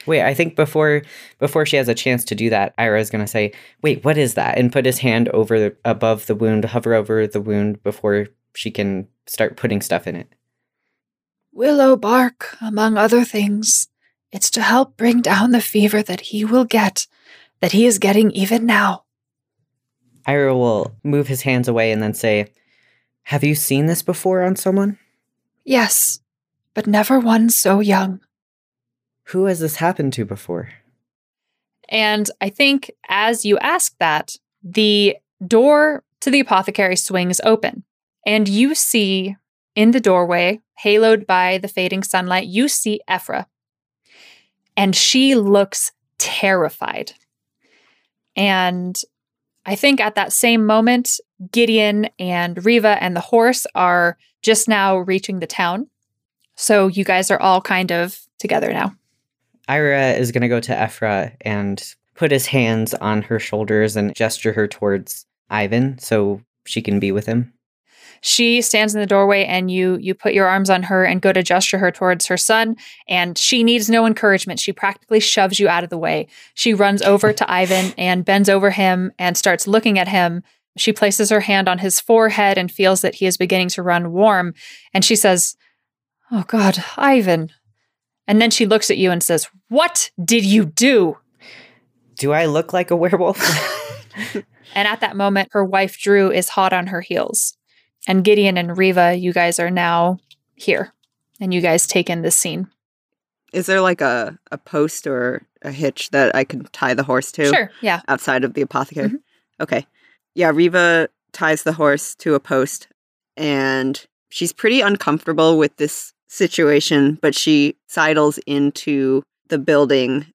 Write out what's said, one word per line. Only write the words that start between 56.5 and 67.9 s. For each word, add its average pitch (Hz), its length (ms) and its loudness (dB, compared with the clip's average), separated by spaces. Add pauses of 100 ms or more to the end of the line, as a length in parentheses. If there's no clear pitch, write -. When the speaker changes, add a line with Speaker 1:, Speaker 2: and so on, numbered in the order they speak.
Speaker 2:
So 202 320 2
you 190 160 -2
guys 190 260 0
are 196 100 0
all 185 200 4
kind 185 300 -2
of 175 280 -4 (200)
together - 340 -2
now. - 220 -4 (720)
Speaker 1:
Ira 139 460 0
is 123 180 -2
gonna 120 180 -2
go 117 120 -2
to 117 120 -6
Ephra 107 680 -4
and 101 540 -8 (200)
put 156 160 -2
his 135 160 0
hands 113 480 -2
on 104 280 -2
her 110 160 -4
shoulders 107 580 -2
and 101 180 -2
gesture 110 380 -2
her 104 160 -2
towards - 580 -6 (240)
Ivan 117 480 -2
so 101 440 -2 (220)
she - 180 -8
can 101 180 -2
be 98 120 0
with 104 140 -4
him. 120 260 -2 (720)